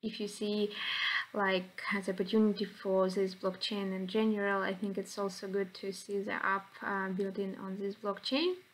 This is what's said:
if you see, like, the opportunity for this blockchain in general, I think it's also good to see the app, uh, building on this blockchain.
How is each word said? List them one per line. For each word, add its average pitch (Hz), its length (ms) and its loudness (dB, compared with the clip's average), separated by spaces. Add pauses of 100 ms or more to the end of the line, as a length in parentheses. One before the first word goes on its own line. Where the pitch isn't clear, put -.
if 220 180 -6
you 208 80 -2
see, 208 440 0 (600)
like, 190 500 2 (220)
the 190 80 0
opportunity 202 540 4
for 190 420 2
this 190 260 0
blockchain 190 640 -2
in 190 100 -2
general, 202 560 2
I 196 120 0
think 196 240 -2
it's 190 200 -6
also 196 300 -4
good 190 320 0
to 196 100 -4
see 202 300 -4
the 202 140 -2
app, 196 320 0 (160)
uh, 196 260 0
building 190 500 -2
on 190 220 -6
this 196 140 -4
blockchain. 262 640 0 (180)